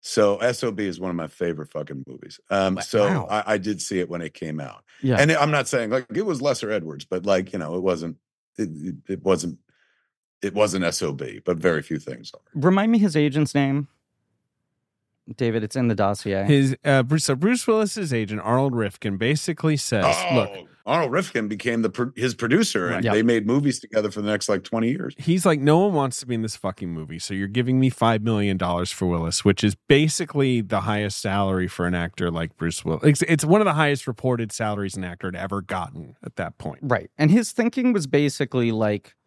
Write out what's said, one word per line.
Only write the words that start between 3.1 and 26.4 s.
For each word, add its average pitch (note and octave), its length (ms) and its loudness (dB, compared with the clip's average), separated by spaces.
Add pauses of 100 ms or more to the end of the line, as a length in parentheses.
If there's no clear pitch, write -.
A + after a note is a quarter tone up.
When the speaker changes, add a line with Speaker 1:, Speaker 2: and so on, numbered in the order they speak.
Speaker 1:
I, G#2+ 240 0
I G#2 40 0
did F#2+ 220 -4
see F#2+ 200 -2
it F2 80 -2
when E2+ 140 -6
it D#2 120 -10
came D#2 240 -8
out. A#1 240 -12 (200)
Speaker 2:
Yeah. B2+ 180 2
Speaker 1:
And D3 120 6
I'm D3+ 200 4
not C#3 160 0
saying, A#2 220 0
like, B2+ 220 -2
it G3 140 -2
was D3 160 -2
lesser B2 280 -2
Edwards, D#2+ 360 -6
but, F#2 180 -4
like, F#2 300 2
you G2+ 40 -2
know, D#2+ 160 -6
it F#2 80 -2
wasn't, E2 360 -2 (400)
it, G#2+ 160 -2
it, D#2 200 -8 (140)
it F2+ 140 -6
wasn't, F2 360 0 (840)
it G2 100 -2
wasn't G2 320 2
S - 180 -2
O D#2 120 -2
B, B1 280 -10
but F2 140 0
very D#2+ 240 2
few D2 180 -6
things B1+ 360 -14
are. - 60 -20 (140)
Speaker 2:
Remind F#3+ 380 4
me A#3 60 6
his G3 180 2
agent's D3 380 2
name, C#3 340 0 (1500)
David. A2+ 280 0
It's G#2+ 120 -6
in B2 120 2
the A2+ 60 4
dossier. G2 500 0
Speaker 3:
His, C3+ 400 4
uh, C#3 180 4
Bruce, C#3+ 220 0
so C#3 100 0
Bruce G#3 320 0
Willis's G#3+ 460 0
agent, G#2+ 320 -2
Arnold C3 320 2
Rifkin, G2+ 400 -2
basically D3+ 640 0
says, G2+ 280 0
Speaker 1:
Oh, - 280 0
Speaker 3:
"Look," G2 340 -2 (160)
Speaker 1:
Arnold C#3 280 0
Rifkin B2 360 -2
became A2+ 320 -2
the A2 80 2
pro-, B2 260 -4
his A#2+ 200 -2
producer, A#2 540 2
and F2 80 -2
Speaker 2:
Right. - 80 -2
Yeah. A2+ 100 2
Speaker 1:
they A2 80 4
made A2+ 240 2
movies C#3 340 0
together G#2+ 300 -2
for G#2 100 -8
the G#2 100 -2
next, G#2 200 -2
like, F#2+ 140 0
twenty A2+ 260 0
years. - 260 -6
Speaker 3:
He's F3 300 2
like, D#3 140 4
"No D3 180 6
one G3 160 4
wants C#3 260 0
to B2+ 60 -14
be B2 80 -4
in A2+ 80 -2